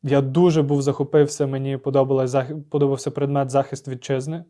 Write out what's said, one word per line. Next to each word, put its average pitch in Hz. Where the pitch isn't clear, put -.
Я 143
дуже 156
був 143
захопився, 143
мені 135
подобалась 131
зах-, 135
подобався 139
предмет 139
захист 135
вітчизни. 135